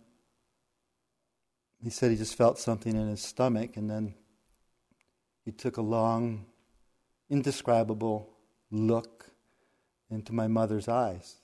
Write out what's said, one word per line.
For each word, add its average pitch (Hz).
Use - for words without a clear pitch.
he 113
said 120
he 110
just 110
felt 117
something 113
in 107
his 104
stomach, 120
and 107
then 107
he 110
took 117
a 120
long, 113
indescribable 113
look 110
into 110
my 113
mother's 110
eyes, 113